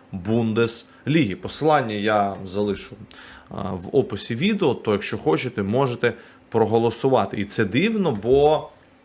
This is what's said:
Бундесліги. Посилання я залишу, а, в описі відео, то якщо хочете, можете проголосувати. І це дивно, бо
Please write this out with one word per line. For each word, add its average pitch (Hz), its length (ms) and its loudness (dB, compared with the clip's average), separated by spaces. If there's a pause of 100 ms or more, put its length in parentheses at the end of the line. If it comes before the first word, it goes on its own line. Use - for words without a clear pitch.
(120)
Бундесліги. 113 1200 0
Посилання 135 580 0
я 101 500 0
залишу, 98 520 -4 (540)
а, 98 220 -8
в 92 200 -8
описі 117 420 -2
відео, 185 400 0
то - 180 -2
якщо 101 260 -2
хочете, 127 440 -2
можете 120 500 0 (360)
проголосувати. 113 880 2
І 104 80 -2
це 110 200 0
дивно, 180 480 0 (100)
бо 139 460 4 (360)